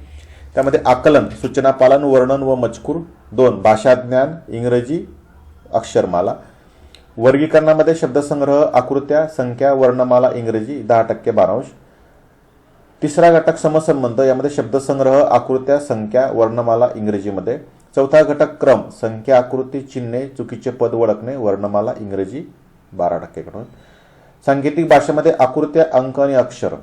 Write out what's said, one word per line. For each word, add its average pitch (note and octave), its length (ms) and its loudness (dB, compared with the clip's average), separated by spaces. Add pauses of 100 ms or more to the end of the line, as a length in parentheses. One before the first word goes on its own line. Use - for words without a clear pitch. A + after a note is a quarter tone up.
(560)
त्यामध्ये C3+ 300 2
आकलन, B2+ 440 4
सूचना C3 420 -2
पालन, C3 320 4
वर्णन C3+ 400 2
व C3+ 120 0
मजकूर, B2 400 -6 (360)
दोन, A2+ 300 2
भाषा G#3+ 320 4
ज्ञान, B2+ 420 -2 (120)
इंग्रजी, A#2+ 580 -2 (680)
अक्षरमाला. F#2+ 600 -2 (840)
वर्गीकरणामध्ये D#3 800 2
शब्दसंग्रह, C#3+ 800 0
आकृत्या, C#3 540 0
संख्या, C3+ 460 -2
वर्णमाला, B2+ 600 2
इंग्रजी, A2+ 460 -6
दहा A2+ 200 2
टक्के A2 300 -4
बारा G2 220 2
अंश. C3+ 120 -4 (1400)
तिसरा E3 300 4
घटक D#3+ 260 2
समसंबंध, C#3+ 600 -2
यामध्ये C3+ 320 2
शब्दसंग्रह, C3+ 720 0
आकृत्या, C3 560 0
संख्या, B2 520 -2
वर्णमाला, A#2 640 0
इंग्रजीमध्ये. G#2 840 -6 (140)
चौथा C#3+ 280 4
घटक D3 380 -4
क्रम, C3 200 2 (200)
संख्या, A2+ 360 0
आकृती, C3 440 -4
चिन्हे, B2+ 460 -10
चुकीचे A#2+ 440 -10
पद A#2 220 -2
ओळखणे, A2+ 420 -2
वर्णमाला, G#2 640 -4
इंग्रजी, G2+ 540 -10 (400)
बारा F2 240 -4
टक्के E2 240 -14
घटक. G2+ 220 -16 (840)
सांकेतिक D3 440 0
भाषेमध्ये D3+ 500 4
आकृत्या, D3+ 540 2
अंक C3 260 -2
आणि C#3 140 0
अक्षर. A#2 500 -2